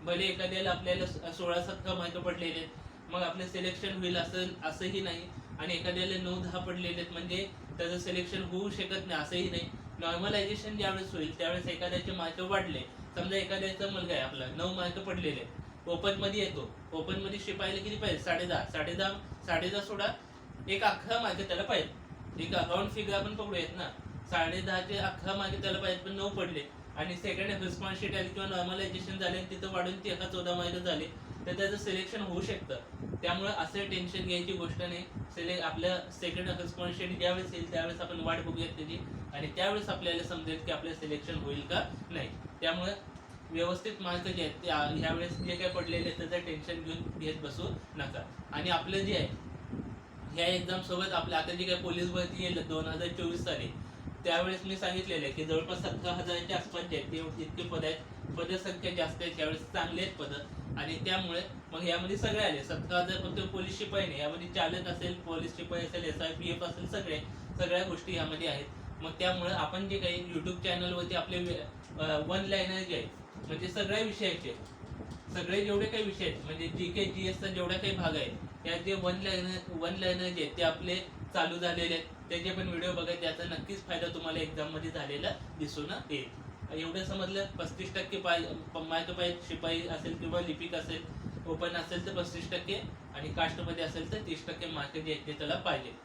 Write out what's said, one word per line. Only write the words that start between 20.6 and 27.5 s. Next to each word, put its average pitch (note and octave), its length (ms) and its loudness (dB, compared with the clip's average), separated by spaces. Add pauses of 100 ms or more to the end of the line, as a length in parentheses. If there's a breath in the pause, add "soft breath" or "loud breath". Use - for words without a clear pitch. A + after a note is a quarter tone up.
एक G3 140 4
अख्खा G#3+ 380 6
मार्क F#3+ 260 2
त्याला F3 160 2
पाहिजे, - 800 -2
एक G3 100 0
राऊंड F#3 360 4
फिगर G3+ 240 0
आपण G3+ 220 2
पकडूयात F#3+ 420 -2
ना, F3+ 120 -4 (420)
साडे E3+ 300 4
दहाचे F#3 360 2
अख्खा F#3 360 0
मार्क F#3+ 280 0
त्याला F#3 180 2
पाहिजे, F#3 240 0
पण F#3+ 120 -4
नऊ G3 140 0
पडले, E3+ 320 0 (360)
आणि F3 200 0
सेकंड G3 460 0